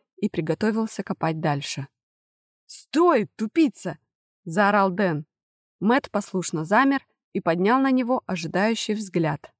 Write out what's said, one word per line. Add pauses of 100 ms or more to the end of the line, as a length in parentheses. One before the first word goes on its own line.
(160)
и
приготовился
копать
дальше. (800)
«Стой,
тупица!» (460)
заорал
Дэн. (540)
Мэтт
послушно
замер (280)
и
поднял
на
него
ожидающий
взгляд.